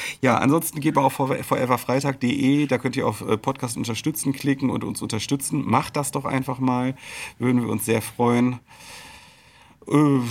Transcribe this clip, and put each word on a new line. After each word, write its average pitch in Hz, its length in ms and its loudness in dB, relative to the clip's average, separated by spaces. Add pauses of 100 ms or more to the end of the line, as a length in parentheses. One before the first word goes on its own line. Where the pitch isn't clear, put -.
(220)
Ja, 120 160 6
ansonsten 156 420 2
geht 156 160 0
mal 143 80 6
auf 131 100 2
forever-, 135 300 -2
foreverfreitag 135 760 0
punkt - 40 -2
de, 135 420 2
da 131 120 0
könnt - 180 -4
ihr 131 100 0
auf, 110 140 -2
äh, 110 180 0
Podcast 127 380 -4
unterstützen 117 560 -4
klicken 139 380 0
und - 140 -2
uns - 180 -6
unterstützen. 135 640 -4
Macht 135 320 0
das 143 140 -2
doch 135 140 -4
einfach 131 340 -2
mal. 127 380 0 (420)
Würden 123 240 2
wir 110 80 -4
uns 110 140 -2
sehr 110 180 2
freuen. 120 560 2 (1300)
Äh, 143 280 6 (120)